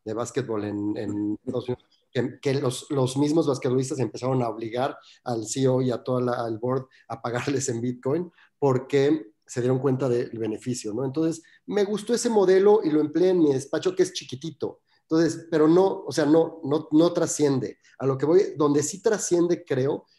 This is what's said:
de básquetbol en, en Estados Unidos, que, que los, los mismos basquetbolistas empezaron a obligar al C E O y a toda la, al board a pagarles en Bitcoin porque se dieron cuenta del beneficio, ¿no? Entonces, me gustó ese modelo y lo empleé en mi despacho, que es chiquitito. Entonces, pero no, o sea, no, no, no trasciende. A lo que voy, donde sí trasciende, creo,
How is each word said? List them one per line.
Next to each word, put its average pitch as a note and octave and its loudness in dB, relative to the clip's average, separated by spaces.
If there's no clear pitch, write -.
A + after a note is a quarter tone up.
de G#2+ -8
básquetbol A2+ -4
en, G#2 -4
en G#2 -4
Estados A#2+ -6
Unidos, B2 -8
que, B2 -4
que C3+ 0
los, C3 -4
los B2+ 0
mismos D3 2
basquetbolistas C3 0
empezaron B2 -2
a A#2 0
obligar A#2 -4
al A#2 -4
C C3+ -4
E C3 4
O B2+ 4
y B2 0
a A2+ -6
toda B2+ -2
la, B2 0
al A2+ -6
board B2+ -2
a - -10
pagarles B2 -2
en F3+ -4
Bitcoin C3 -4
porque C#3 2
se - -6
dieron B2+ 2
cuenta C3 0
del A#2+ -2
beneficio, A2 -6
¿no? A#2+ -4
Entonces, D#3 -2
me G3+ 0
gustó G#3 -2
ese A#3+ -2
modelo G3+ 6
y D#3 -2
lo D3+ 4
empleé D#3+ 2
en F#3 4
mi D3+ 4
despacho, D#3 -2
que F#3 2
es F3+ 0
chiquitito. C3 -10
Entonces, D#3+ 0
pero D#3 4
no, F#3 4
o C#3+ -8
sea, D3+ 0
no, D#3+ 2
no, D3+ -4
no D#3+ 6
trasciende. D3 0
A B2+ -6
lo C3+ 0
que C3+ -4
voy, E3 6
donde D3 2
sí F3+ -8
trasciende, F3 0
creo, C#3+ -2